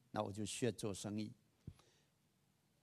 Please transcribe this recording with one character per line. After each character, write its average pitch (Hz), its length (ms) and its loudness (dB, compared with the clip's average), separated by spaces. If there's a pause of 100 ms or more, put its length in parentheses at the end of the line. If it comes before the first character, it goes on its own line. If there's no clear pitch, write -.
(100)
那 107 120 2
我 101 100 -2
就 104 120 0
学 113 280 2
做 104 200 -2
生 104 260 -2
意。 107 140 -2 (1500)